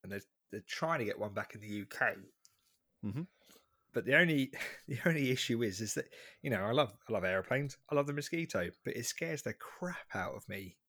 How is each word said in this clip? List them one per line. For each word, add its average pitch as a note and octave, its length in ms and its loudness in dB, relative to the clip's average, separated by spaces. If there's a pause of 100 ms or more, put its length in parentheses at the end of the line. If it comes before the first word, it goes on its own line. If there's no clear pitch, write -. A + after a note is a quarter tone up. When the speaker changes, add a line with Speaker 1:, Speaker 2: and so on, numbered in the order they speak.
Speaker 1:
and G2 80 -12
they're, G2+ 120 -6 (280)
they're G#2 160 -8
trying D#3+ 340 0
to A2+ 40 2
get G2+ 160 0
one G#2 140 -4
back G#2 200 -4
in A2 60 -12
the G#2 80 -12
U G#2 180 -4
K. - 280 2 (880)
Speaker 2:
Mm-hmm. G#2+ 180 -2 (680)
Speaker 1:
But - 140 -2
the C3+ 100 6
only, D#3 340 6 (200)
<laughs> - 180 -16
the B2+ 180 -4
only D3 240 4
issue A#2+ 320 2
is, G2+ 180 0
is A2 140 -4
that, - 120 -2 (360)
you D3 80 -2
know, G2 140 2
I A2 80 2
love, C3 200 4 (160)
I A2+ 40 0
love G2 120 2
airplanes. B2 520 2 (160)
I - 20 0
love C#3+ 120 4
the D3 80 -2
Mosquito, D3 560 -2 (140)
but - 120 -2
it A#2 100 -4
scares E3 360 -4
the A2 100 -4
crap - 600 -10
out - 200 -2
of - 140 -12
me G3 300 -10 (100)